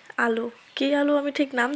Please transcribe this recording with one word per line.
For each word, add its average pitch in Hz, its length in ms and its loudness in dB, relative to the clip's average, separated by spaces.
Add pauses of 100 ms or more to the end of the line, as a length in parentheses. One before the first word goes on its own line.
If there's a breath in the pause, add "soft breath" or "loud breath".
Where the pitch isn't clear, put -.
(180)
আলু, 233 280 0 (300)
কী 269 180 0
আলু 285 240 2
আমি 285 140 -2
ঠিক 277 220 0
নাম 247 220 0